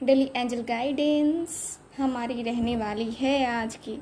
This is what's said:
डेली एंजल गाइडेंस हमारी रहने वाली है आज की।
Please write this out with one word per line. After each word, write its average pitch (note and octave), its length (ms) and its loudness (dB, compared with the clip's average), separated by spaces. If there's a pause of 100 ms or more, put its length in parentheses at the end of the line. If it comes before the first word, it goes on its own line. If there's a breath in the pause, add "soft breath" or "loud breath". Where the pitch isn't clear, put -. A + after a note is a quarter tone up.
डेली C4+ 340 4
एंजल A#3+ 260 -2
गाइडेंस D4 1160 0 (200)
हमारी B3 440 -2
रहने A#3 340 0
वाली A3 340 -2
है C4+ 360 2
आज A#3 300 -2
की। - 260 -10